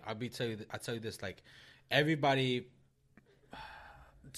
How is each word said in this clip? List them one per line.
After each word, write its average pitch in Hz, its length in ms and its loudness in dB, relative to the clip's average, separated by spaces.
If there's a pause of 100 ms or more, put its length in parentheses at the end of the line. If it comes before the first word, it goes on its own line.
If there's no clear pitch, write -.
I'll 110 100 -6
be 117 140 -4
tell 123 180 -4
you. 113 100 -4
Th-, 110 140 -12
I'll 110 80 -8
tell - 140 -4
you 117 80 -4
this. 110 220 -6
Like, 92 180 -6 (480)
everybody, 135 760 4 (1700)